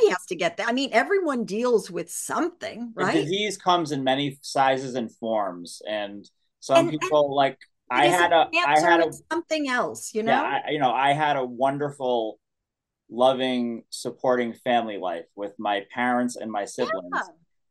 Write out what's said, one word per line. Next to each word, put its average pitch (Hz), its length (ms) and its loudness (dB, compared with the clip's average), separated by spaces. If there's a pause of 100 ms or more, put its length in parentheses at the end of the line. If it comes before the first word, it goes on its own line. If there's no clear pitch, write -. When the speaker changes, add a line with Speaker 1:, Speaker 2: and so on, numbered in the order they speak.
Speaker 1:
Right. 277 80 6
Speaker 2:
has - 140 -4
to 180 80 -6
get 165 220 -2
that. 208 100 -4
I 233 40 0
mean, 254 200 -2
everyone 311 540 2
deals 208 460 0
with 170 200 -8
something, 240 840 -6
Speaker 1:
The - 100 -4
Speaker 2:
right? 226 80 0
Speaker 1:
disease 202 460 -2
comes 175 320 0
in 135 120 -2
many 139 380 0
sizes 135 540 0
and 113 220 -4
forms. 98 720 -4
And 101 400 -8 (340)
some 135 160 4
Speaker 2:
And, 139 120 4
and 151 100 -6
Speaker 1:
people, 143 360 2
like, 139 180 2
Speaker 2:
it - 60 -20 (320)
Speaker 1:
I 131 160 4
Speaker 2:
is 170 80 4
Speaker 1:
had 175 180 4
Speaker 2:
a - 40 6
Speaker 1:
a, 156 100 4
I - 40 -8
Speaker 2:
cancer 151 380 4
Speaker 1:
had 170 120 6
a, - 20 4
Speaker 2:
and 151 120 -2 (160)
something 320 380 -2
else, 220 460 -4
you 214 80 -4
Speaker 1:
yeah, 127 180 2
Speaker 2:
know? - 20 0
Speaker 1:
I, 135 280 -4
you 151 80 -2
know, 127 120 2
I 135 220 2
had 147 240 2
a 131 80 -2
wonderful, 127 960 -2 (680)
loving, 123 800 0
supporting 123 640 -2
family 113 440 0
life 87 280 -6 (100)
with 101 240 -8
my 104 340 -2
parents 123 420 0
and 110 160 -10
my 101 140 -4
siblings. - 480 -6
Speaker 2:
Yeah. 302 80 -2 (500)